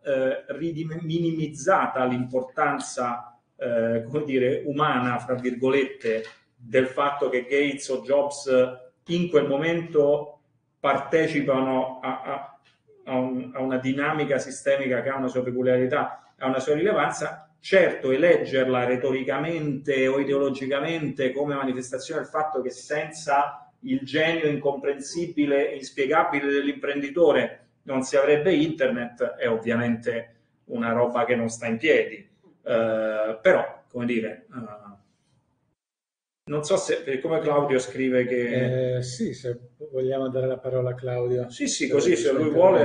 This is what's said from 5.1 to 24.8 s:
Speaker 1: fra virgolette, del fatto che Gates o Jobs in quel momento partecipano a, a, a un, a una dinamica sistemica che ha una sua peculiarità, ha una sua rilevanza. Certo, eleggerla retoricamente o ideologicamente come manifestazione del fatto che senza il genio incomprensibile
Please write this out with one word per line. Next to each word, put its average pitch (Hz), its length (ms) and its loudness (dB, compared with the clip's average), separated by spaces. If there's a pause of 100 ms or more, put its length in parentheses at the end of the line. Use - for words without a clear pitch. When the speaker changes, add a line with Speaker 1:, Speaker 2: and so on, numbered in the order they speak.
Speaker 1:
fra 127 160 -4
virgolette, 123 880 0 (320)
del 127 320 0
fatto 143 420 0
che 123 140 0
Gates 139 460 -2
o 127 120 -2
Jobs 139 480 0 (580)
in 170 220 0
quel 139 180 4
momento 147 920 0 (400)
partecipano 135 1200 0
a, 131 200 -6
a, - 380 -10 (460)
a 131 120 -4
un, 127 360 -4
a - 80 -8
una 131 180 0
dinamica 139 580 0
sistemica 131 640 0
che 131 80 -4
ha 135 80 -2
una 131 100 -2
sua 127 160 -2
peculiarità, 127 960 0
ha 135 100 -4
una 131 120 0
sua 147 160 0
rilevanza. 156 760 -2 (100)
Certo, 160 520 4
eleggerla 131 760 4
retoricamente 135 1200 0
o 135 120 2
ideologicamente 139 1120 0
come 143 240 -2
manifestazione 131 640 -4
del 131 80 -8
fatto 156 320 -2
che 127 100 -4
senza - 1000 -2 (140)
il 131 180 0
genio 160 440 0
incomprensibile 143 1200 0